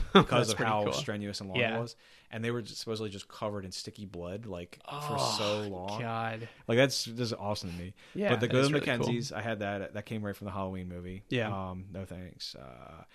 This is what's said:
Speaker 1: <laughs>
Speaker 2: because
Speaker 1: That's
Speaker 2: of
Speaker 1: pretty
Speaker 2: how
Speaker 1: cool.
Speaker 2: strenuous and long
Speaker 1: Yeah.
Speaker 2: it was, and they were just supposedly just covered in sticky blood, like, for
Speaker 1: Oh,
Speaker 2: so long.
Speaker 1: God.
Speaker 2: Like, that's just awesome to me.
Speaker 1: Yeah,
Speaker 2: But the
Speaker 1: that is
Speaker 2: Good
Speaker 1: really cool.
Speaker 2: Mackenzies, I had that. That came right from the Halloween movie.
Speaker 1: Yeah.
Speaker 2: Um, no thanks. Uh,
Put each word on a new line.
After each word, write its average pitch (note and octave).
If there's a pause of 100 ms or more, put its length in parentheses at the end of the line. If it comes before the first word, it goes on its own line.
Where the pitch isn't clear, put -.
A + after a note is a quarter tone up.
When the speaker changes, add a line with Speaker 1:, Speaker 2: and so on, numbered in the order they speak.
Speaker 1:
<laughs> -
Speaker 2:
because F#3+
Speaker 1:
That's A#2+
Speaker 2:
of G#2
Speaker 1:
pretty A#2+
Speaker 2:
how G#2+
Speaker 1:
cool. -
Speaker 2:
strenuous G#2
and G2
long F#2
Speaker 1:
Yeah. A2+
Speaker 2:
it A#2
was, A#2 (380)
and G#2+
they A#2
were A#2+
just -
supposedly A2
just G2
covered G#2
in F#2
sticky -
blood, F#2
like, F2
for -
Speaker 1:
Oh, A#2+
Speaker 2:
so G#2
long. G2
Speaker 1:
God. A2+ (180)
Speaker 2:
Like, A#2
that's C3+
just A#2
awesome G2+
to F2
me. F2 (220)
Speaker 1:
Yeah, G3+
Speaker 2:
But A#2
the A#2+
Speaker 1:
that -
is C3+
Speaker 2:
Good D#3
Speaker 1:
really -
cool. B2
Speaker 2:
Mackenzies, A#2+
I G2+
had A2
that. G2+
That G#2
came A2
right G2+
from G2+
the G2
Halloween F#2+
movie. F2+
Speaker 1:
Yeah. A2+ (180)
Speaker 2:
Um, F#2
no F#2+
thanks. -
Uh, B1+ (100)